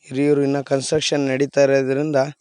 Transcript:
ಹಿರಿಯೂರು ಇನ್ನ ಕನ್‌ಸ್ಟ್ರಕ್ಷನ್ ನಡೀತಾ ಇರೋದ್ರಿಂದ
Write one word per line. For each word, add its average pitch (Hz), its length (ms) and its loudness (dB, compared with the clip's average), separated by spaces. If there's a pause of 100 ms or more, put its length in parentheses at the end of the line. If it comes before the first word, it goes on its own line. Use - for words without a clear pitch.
ಹಿರಿಯೂರು 143 360 0
ಇನ್ನ 139 180 -2
ಕನ್‌ಸ್ಟ್ರಕ್ಷನ್ 143 600 -2
ನಡೀತಾ 135 420 0
ಇರೋದ್ರಿಂದ 135 540 2 (240)